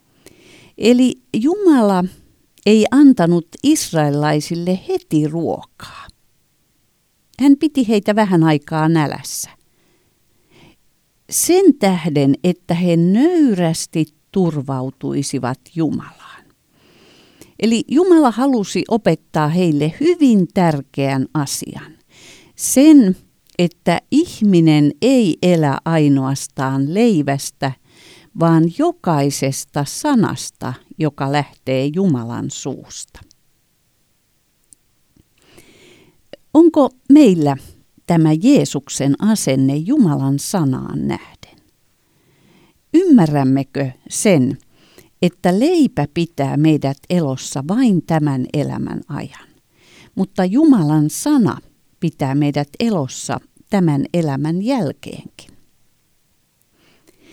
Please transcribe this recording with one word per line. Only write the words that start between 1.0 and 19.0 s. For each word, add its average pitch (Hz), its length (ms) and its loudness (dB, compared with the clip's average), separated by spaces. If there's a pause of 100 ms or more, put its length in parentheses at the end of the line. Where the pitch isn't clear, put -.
Jumala 247 720 2 (640)
ei 214 240 4
antanut 180 580 4 (140)
israelilaisille 160 1300 -2
heti 160 400 -2
ruokaa. - 760 -10 (1300)
Hän 277 160 6
piti 269 320 -2
heitä 208 280 0
vähän 185 280 2
aikaa 156 440 0
nälässä. 156 640 -4 (1800)
Sen 359 480 2
tähden, 156 560 0 (100)
että 175 300 -2
he 175 220 0
nöyrästi 185 1080 0 (260)
turvautuisivat 139 1300 -6 (140)
Jumalaan. - 720 -8 (1160)
Eli 226 280 0
Jumala 320 420 4
halusi 220 580 -2
opettaa 165 600 -2